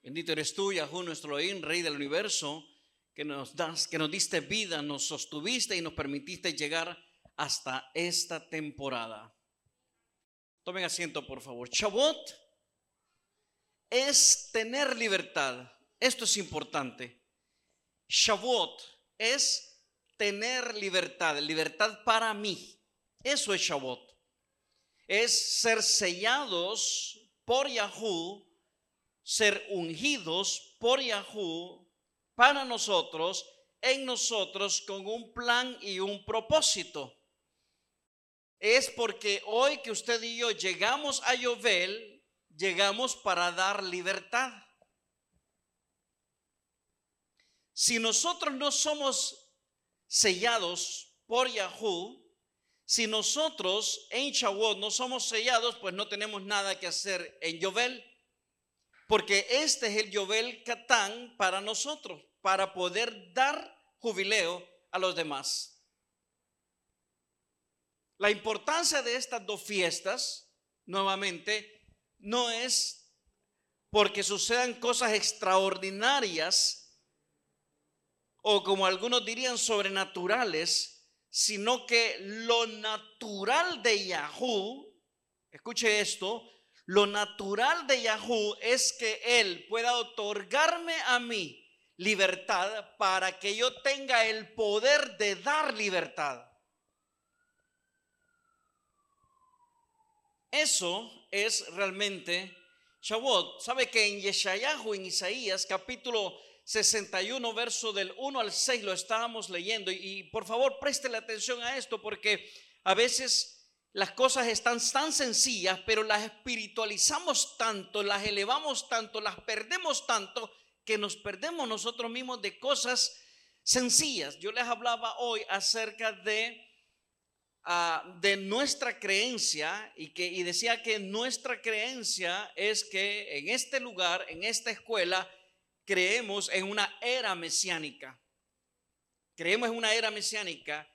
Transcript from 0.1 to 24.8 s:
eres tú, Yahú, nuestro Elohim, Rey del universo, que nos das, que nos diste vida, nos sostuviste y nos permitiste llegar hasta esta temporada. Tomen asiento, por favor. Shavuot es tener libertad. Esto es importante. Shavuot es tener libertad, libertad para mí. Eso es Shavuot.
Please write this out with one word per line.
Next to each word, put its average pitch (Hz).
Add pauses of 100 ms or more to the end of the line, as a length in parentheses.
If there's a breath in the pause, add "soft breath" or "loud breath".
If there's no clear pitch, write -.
eres 151
tú, 196
Yahú, 160
nuestro 151
Elohim, 185
Rey 160
del 156
universo, 151 (480 soft breath)
que 147
nos 139
das, 165
que 160
nos 156
diste 180
vida, 170
nos 143
sostuviste 180
y 170
nos 160
permitiste 147
llegar 160 (400 soft breath)
hasta 139
esta 170
temporada. 123 (1300)
Tomen 180
asiento, 151
por 131
favor. 123
Shavuot 233 (1500)
es -
tener 247
libertad. 147 (280)
Esto 240
es 196
importante. 143 (840)
Shavuot 208 (360)
es - (360)
tener 214
libertad, 175
libertad 160
para 220
mí. 208 (460)
Eso 254
es 180
Shavuot. 131 (1000)